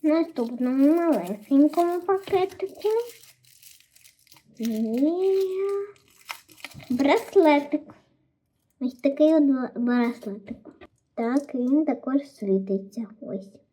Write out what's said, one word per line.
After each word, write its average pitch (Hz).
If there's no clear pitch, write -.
В 311
наступному 269
малесенькому 302
пакетику 381
є 349
браслетик. 294
Ось 247
такий 294
от 311
бра-, 262
браслетик. 240
Так, 262
він 269
також 277
світиться. 196
Ось. 196